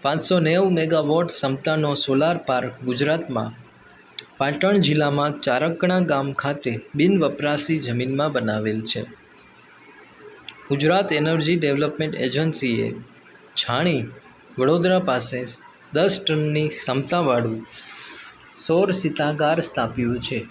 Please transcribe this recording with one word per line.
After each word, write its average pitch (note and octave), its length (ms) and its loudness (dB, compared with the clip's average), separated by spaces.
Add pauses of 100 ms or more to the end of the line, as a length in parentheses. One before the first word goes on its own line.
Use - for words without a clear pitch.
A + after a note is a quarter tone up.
પાંચસો D#3+ 380 2
નેવું F3 340 4
મેગાવોટ D#3+ 540 2
ક્ષમતાનો C#3+ 680 0
સોલાર D3 420 2
પાર્ક B2 360 -2 (100)
ગુજરાતમાં B2 720 -2 (800)
પાટણ D3 400 2
જિલ્લામાં D3 640 2
ચારકણા E3 600 2
ગામ C#3+ 340 2
ખાતે C#3+ 400 -4 (220)
બિનવપરાશી D3+ 840 2
જમીનમાં C3 520 -2
બનાવેલ G#2+ 500 -2
છે. A2 200 -4 (1700)
ગુજરાત E3 420 2
એનર્જી D#3 440 2
ડેવલપમેન્ટ D3+ 600 0
એજન્સીએ B2+ 720 0 (680)
છાણી, C3+ 480 0 (560)
વડોદરા F3 400 4
પાસે B2+ 420 -2 (520)
દસ F#3 280 2
ટનની D3+ 460 0
ક્ષમતાવાળું C3 1000 0 (920)
સૌર F#3 320 2
શીતાગાર D3+ 680 0
સ્થાપ્યું A#2+ 580 -2
છે. A#2+ 200 -4 (120)